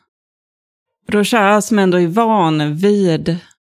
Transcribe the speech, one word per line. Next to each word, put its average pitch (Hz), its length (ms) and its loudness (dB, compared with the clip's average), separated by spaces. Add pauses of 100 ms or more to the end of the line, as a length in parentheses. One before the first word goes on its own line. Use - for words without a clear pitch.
(1080)
Rosha, 208 540 2
som 208 160 -2
ändå 185 220 2
är 175 60 2
van 165 680 0
vid 175 640 0 (260)